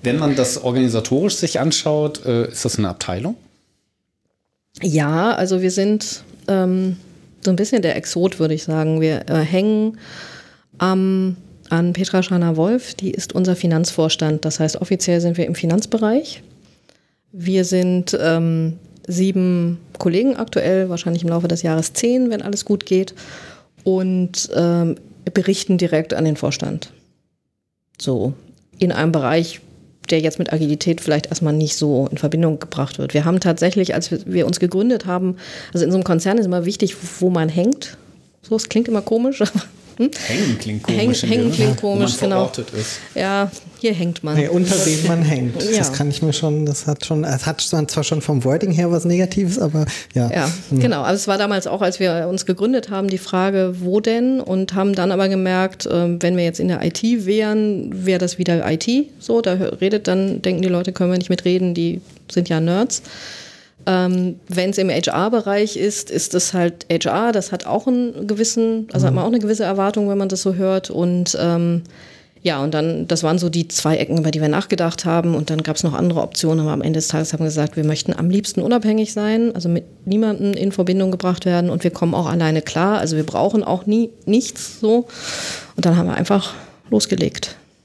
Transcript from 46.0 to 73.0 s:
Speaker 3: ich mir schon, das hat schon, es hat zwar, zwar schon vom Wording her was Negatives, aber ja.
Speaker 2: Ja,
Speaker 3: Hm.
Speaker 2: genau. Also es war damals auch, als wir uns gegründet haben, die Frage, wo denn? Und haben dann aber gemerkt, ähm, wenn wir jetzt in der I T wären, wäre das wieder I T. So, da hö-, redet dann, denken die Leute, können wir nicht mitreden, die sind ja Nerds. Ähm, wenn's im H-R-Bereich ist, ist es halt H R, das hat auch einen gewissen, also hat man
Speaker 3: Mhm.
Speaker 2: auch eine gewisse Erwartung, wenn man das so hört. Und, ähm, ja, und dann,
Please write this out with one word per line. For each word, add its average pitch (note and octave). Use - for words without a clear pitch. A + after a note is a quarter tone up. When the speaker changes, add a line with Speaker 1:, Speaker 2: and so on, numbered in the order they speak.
Speaker 3:
ich C#3+
mir D#3+
schon, D3+
das C#3+
hat D3
schon, D#3
es C3+
hat D#3+
zwar, D3+
zwar D3+
schon D#3
vom C#3
Wording E3
her E3+
was E3+
Negatives, F3+
aber D#3
ja. A#2+
Speaker 2:
Ja, D#3
Speaker 3:
Hm. C3+
Speaker 2:
genau. C3
Also F3+
es G3+
war G3
damals G3+
auch, G3
als F3+
wir E3+
uns F#3+
gegründet A3
haben, G3
die F#3
Frage, F#3
wo F3+
denn? A#3+
Und F#3+
haben G3
dann F#3+
aber F#3+
gemerkt, F#3
ähm, F3
wenn F3
wir F3
jetzt E3+
in F3+
der F3
I E3+
T A3+
wären, G#3+
wäre F#3
das F3+
wieder F3
I D#3+
T. C4+
So, A#3
da F#3
hö-, F#3
redet G#3
dann, F#3+
denken F#3
die F#3
Leute, F3+
können F3+
wir F#3
nicht F3+
mitreden, F3+
die E3+
sind F3
ja E3
Nerds. F#3
Ähm, F3+
wenn's F#3
im F#3+
H-R-Bereich G#3
ist, -
ist -
es F3
halt F3
H E3
R, A3
das G3
hat F3+
auch -
einen B3
gewissen, A3+
also C3
hat C3
man F#3
Speaker 3:
Mhm. G#3
Speaker 2:
auch A#3
eine A#3+
gewisse G#3+
Erwartung, G3+
wenn G3+
man G3
das F#3+
so F#3+
hört. F#3+
Und, F3+
ähm, E3+
ja, D3
und D#3
dann, D#3+